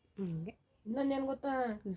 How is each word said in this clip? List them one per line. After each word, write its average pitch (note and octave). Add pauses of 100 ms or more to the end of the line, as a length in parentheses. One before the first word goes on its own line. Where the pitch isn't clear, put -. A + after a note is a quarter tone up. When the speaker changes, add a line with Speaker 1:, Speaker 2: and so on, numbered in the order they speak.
(220)
Speaker 1:
ಹಂಗೆ. E3+ (260)
Speaker 2:
ಇನ್ನೊಂದು C4+
ಏನ್ C4+
ಗೊತ್ತಾ? C4 (160)